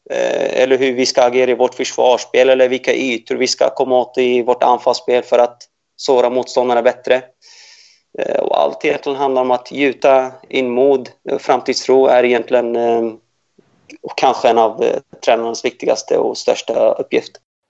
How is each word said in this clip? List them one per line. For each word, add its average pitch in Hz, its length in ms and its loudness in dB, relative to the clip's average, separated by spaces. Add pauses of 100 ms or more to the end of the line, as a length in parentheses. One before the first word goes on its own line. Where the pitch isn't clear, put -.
(100)
eh, - 520 -2
eller 131 160 2
hur 131 140 0
vi 127 140 -2
ska 127 160 2
agera 123 280 2
i 120 40 0
vårt 123 200 0
försvarsspel, 127 760 0
eller 131 180 4
vilka 127 240 -4
ytor 127 420 -4
vi 123 120 -2
ska 131 240 -2
komma 127 280 -2
åt 123 200 -2
i 123 240 2
vårt 123 200 0
anfallsspel 123 600 0
för 120 160 0
att - 300 -2 (280)
såra 123 340 0
motståndarna 123 520 -2
bättre. 127 400 0 (960)
Eh, - 220 -4
och - 200 -2
allt - 240 -2
egentligen 143 340 -4
handlar 131 240 -2
om 127 80 -2
att 123 220 -4
gjuta 131 600 0 (160)
in 131 220 -2
mod. 127 380 2 (300)
Framtidstro 131 680 0
är 127 180 4
egentligen, 120 520 0
eh, 117 260 0 (1000)
och - 160 -12
kanske 131 300 2
en 117 100 4
av, 113 240 0
eh, 117 140 0 (280)
tränarnas 117 400 -2
viktigaste - 540 -2
och 113 200 -2
största 120 600 -2
uppgift. - 420 -6 (300)